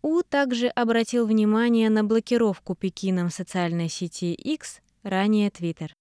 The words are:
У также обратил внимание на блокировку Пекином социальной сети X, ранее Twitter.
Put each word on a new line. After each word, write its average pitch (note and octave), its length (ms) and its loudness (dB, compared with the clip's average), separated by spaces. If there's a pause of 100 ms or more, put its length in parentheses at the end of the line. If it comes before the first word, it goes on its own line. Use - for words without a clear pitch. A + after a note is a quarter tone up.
У D#4+ 220 0
также B3 460 0
обратил A3+ 580 0
внимание A3 640 2
на G#3+ 120 2
блокировку A3 720 0
Пекином F#3 540 -2
социальной E3+ 640 -4
сети F3 420 -6
X, - 480 -8 (220)
ранее G#3 480 2
Twitter. E3 400 -8 (100)